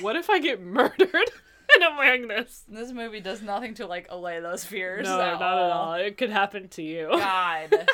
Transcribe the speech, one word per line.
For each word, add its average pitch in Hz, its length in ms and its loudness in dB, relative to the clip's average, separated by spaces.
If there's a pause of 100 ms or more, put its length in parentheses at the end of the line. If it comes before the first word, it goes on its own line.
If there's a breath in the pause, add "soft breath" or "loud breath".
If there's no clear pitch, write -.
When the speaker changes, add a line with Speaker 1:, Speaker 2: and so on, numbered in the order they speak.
Speaker 1:
"What 220 160 -2
if 339 120 -2
I 392 100 6
get 277 220 -2
<laughs> - 0 -
murdered 247 520 2
and 415 720 2
I'm 311 120 2
wearing 254 320 4
this?" 220 400 -6
Speaker 2:
This 233 240 -12
movie 226 300 -10
does 220 200 -8
nothing 214 340 -6
to, 214 120 -10
like, 175 220 -8
allay 175 320 -8
those 175 240 -8
fears 190 420 -6
Speaker 1:
No, 185 140 0
Speaker 2:
at 180 180 0
Speaker 1:
not - 20 -6
Speaker 2:
all. 180 240 2
Speaker 1:
at 175 60 2
all. 170 220 -2
It 202 240 -4
could 233 140 -2
happen 202 380 0
to - 140 -14
you. 160 280 -8
Speaker 2:
God. 180 840 2